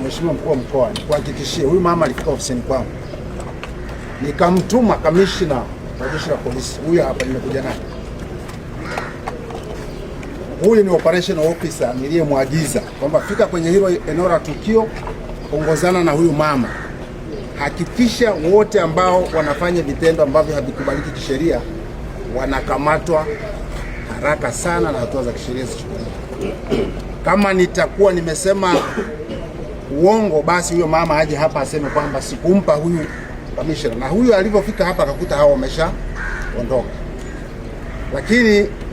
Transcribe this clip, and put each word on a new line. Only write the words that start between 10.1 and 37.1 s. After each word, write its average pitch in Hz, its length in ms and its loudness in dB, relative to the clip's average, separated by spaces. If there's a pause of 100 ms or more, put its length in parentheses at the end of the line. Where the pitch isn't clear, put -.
Huyu 214 200 8
ni 190 60 2
operational 165 560 2
officer 151 480 -2
niliyemwagiza 143 840 0
kwamba 147 400 0
fika 202 260 2
kwenye 170 240 0
hilo 190 200 6 (180)
eneo 170 200 2
la 170 120 4
tukio, 220 480 0 (680)
ongozana 160 500 2
na 156 80 4
huyu 165 200 4
mama, 147 360 2 (880)
hakikisha 214 760 2
wote 190 480 4
ambao 180 440 4 (120)
wanafanya 160 460 0
vitendo 156 400 2
ambavyo 151 320 4
havikubaliki 139 560 -4
kisheria 147 500 0 (760)
wanakamatwa 143 880 0 (880)
haraka 131 380 0
sana 165 400 0
na 135 60 -2
hatua 131 260 -2
za 120 80 -2
kisheria 127 320 -6
zichukuliwe. 113 460 -8 (1120)
Kama 196 280 4
nitakuwa 185 600 4
nimesema 180 600 2 (1160)
uongo, 180 500 4
basi 139 320 0
huyo 170 120 4
mama 160 320 2
aje 156 180 2
hapa 147 240 0
aseme 139 300 -2
kwamba 143 320 0
sikumpa 175 520 2
huyu 160 320 0 (500)
kamishna. 151 380 -2
Na 131 140 -4
huyu 226 260 6
alivyofika 202 500 2
hapa 175 180 0
akakuta 143 340 -2
hao 147 140 8
wameshaondoka. 127 1400 -2 (1300)